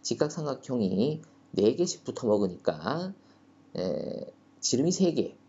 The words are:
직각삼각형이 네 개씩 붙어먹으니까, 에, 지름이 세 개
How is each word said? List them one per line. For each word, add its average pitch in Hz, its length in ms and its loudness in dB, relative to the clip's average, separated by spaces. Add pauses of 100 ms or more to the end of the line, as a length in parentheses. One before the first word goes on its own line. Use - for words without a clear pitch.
직각삼각형이 131 1160 -2 (300)
네 104 240 4
개씩 180 280 -2
붙어먹으니까, 104 1120 -2 (640)
에, - 540 -4 (280)
지름이 139 320 2
세 185 220 4
개 113 220 -2 (120)